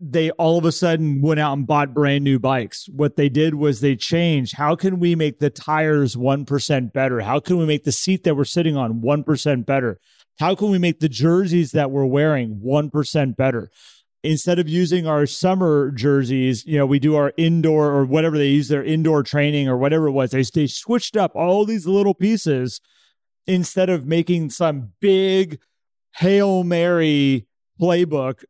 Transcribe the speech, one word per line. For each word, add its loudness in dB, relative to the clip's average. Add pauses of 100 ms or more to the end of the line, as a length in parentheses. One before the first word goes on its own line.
they -2
all 2
of 0
a 2
sudden 0
went 2
out 0
and -4
bought 0
brand 2
new 2
bikes. -4
What -2
they 2
did 0
was 0
they 2
changed. -2
How 0
can -2
we 2
make -2
the 0
tires 0
one -2
percent -2
better? 0
How -2
can 0
we 0
make 0
the -2
seat -2
that 2
we're 0
sitting 0
on -2
one 0
percent -2
better? -2 (400)
How 0
can 0
we 2
make 0
the 0
jerseys 2
that 0
we're 0
wearing 0
one -2
percent -2
better? -2 (540)
Instead 0
of 0
using 0
our 0
summer 0
jerseys, 0
you 0
know, 2
we 2
do 0
our 0
indoor 2
or 2
whatever 0
they 2
use, 2
their 0
indoor 2
training 0
or 0
whatever 0
it 0
was. -2
They, 0
they 0
switched -4
up 0
all 2
these -4
little 2
pieces -2 (640)
instead 0
of -2
making 0
some -4 (100)
big 2 (560)
Hail 2
Mary 2 (340)
playbook 0